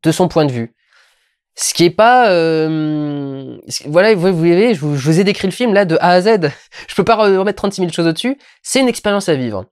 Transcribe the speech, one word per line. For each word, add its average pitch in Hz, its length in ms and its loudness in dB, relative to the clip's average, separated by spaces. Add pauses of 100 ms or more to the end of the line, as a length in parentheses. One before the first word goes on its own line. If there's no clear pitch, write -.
de 165 100 0
son 180 160 0
point 156 180 0
de 139 60 -2
vue. 117 240 -8 (800)
Ce - 180 -6
qui 170 120 2
est 165 60 4
pas... 233 400 4
Euh, 151 1300 -2 (120)
ce, - 180 -10
voilà, 185 280 2
vous, 175 120 0
vous 190 100 0
voyez, 175 360 2
je 151 60 -4
vous, 147 180 -2
je 135 120 -2
vous 160 100 4
ai 202 40 2
décrit 196 240 -2
le 196 60 -4
film 240 200 -2
là 202 120 2
de 160 160 0
A 175 80 2
à 180 120 4
Z. 190 60 0
<laughs> 175 640 -2
Je - 60 -10
peux 190 100 0
pas 226 100 2
re-, 202 220 2
remettre 202 200 -2
trente-six 196 220 -4
mille 175 140 -2
choses 170 140 0
au-dessus. 240 300 -2 (240)
C'est - 200 -2
une 254 80 2
expérience 202 400 -4
à 156 60 2
vivre. 107 360 -6